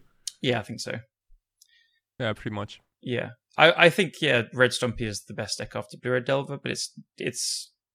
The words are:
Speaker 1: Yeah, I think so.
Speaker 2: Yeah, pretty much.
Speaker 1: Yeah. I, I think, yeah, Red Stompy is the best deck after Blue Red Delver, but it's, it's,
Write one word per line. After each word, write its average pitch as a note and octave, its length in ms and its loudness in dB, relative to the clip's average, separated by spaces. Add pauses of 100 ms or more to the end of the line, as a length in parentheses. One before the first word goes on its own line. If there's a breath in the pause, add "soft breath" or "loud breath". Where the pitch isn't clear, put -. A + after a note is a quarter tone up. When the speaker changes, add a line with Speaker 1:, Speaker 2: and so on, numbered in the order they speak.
(400)
Speaker 1:
Yeah, A#2+ 200 0
I - 20 -8
think - 180 -10
so. - 200 -8 (1160 soft breath)
Speaker 2:
Yeah, A2+ 140 -2
pretty G#2+ 220 -6
much. - 260 -8 (220)
Speaker 1:
Yeah. A#2+ 280 -4 (280)
I, D#3+ 140 10 (140)
I E3+ 40 10
think, E3+ 320 0
yeah, B2+ 220 2 (100)
Red B2 160 6
Stompy B2 320 -2
is G#2 260 -6
the G#2 60 -12
best G#2 240 -6
deck G#2+ 180 -10
after - 260 -10
Blue B2 100 -2
Red B2+ 120 0
Delver, C#3 380 -2
but - 100 -6
it's, - 180 -6 (280)
it's, - 520 -6 (240)